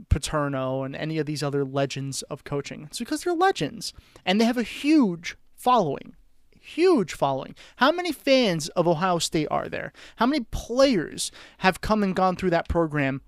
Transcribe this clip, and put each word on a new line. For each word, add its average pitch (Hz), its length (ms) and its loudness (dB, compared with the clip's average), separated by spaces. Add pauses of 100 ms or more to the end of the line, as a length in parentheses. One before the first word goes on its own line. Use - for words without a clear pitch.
Paterno 135 760 -2
and 135 100 -10
any 160 240 -6
of 147 80 -2
these 151 160 -6
other 143 220 0
legends 135 580 -4
of - 220 -12
coaching. - 400 -8
It's - 160 -12
because 294 240 -6
they're 359 100 0
legends, 359 580 -2 (320)
and 196 160 2
they 226 40 4
have 233 140 2
a 240 40 0
huge 220 760 2 (200)
following. 214 580 0 (460)
Huge 311 540 2
following. 139 400 -2 (220)
How 277 160 4
many 349 180 -2
fans 226 600 2
of 170 180 2
Ohio 170 320 2
State 156 320 0
are 143 160 -2
there? - 240 -8 (240)
How 233 100 2
many 277 240 0
players 247 800 0 (280)
have 185 220 0
come 214 220 0
and 190 120 0
gone 185 200 2
through 185 160 -2
that 165 180 0
program 147 600 0